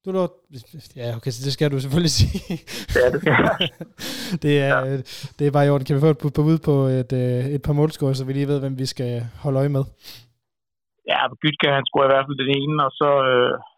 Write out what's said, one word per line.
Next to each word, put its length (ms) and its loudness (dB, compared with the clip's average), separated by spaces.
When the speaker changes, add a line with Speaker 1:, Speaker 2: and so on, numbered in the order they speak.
Speaker 1:
Du 140 -8
lå... 40 2
Ja, 160 -6
okay, 180 -6
så 120 -12
det 100 -2
skal 160 0
du 120 -2
selvfølgelig 320 0
<laughs> 40 4
sige. 180 2
Speaker 2:
Ja, 140 6
det 80 -2
skal 180 2
jeg. 180 2
Speaker 1:
<laughs> 460 -8
Det 100 4
er, 160 2
Speaker 2:
Ja. 120 -4
Speaker 1:
det 80 -2
er 100 2
bare 100 4
i 60 4
orden. 140 0
Kan 100 0
vi 100 2
få 80 6
et 40 -12
bud 100 4
på, 60 4
et, 100 -4
øh, 220 0
et 100 -4
par 120 0
målscorer, 340 0
så 120 -4
vi 80 -6
lige 200 -2
ved, 80 0
hvem 220 -6
vi 120 -4
skal 160 -4
holde 180 0
øje 140 2
med? 80 0
Speaker 2:
Ja, 80 0
Gytka, 260 0
han 100 -4
scorer 200 2
i 40 6
hvert 140 2
fald 180 -8
den 60 -2
ene, 160 -2
og 140 -4
så, 100 2
øh, 240 2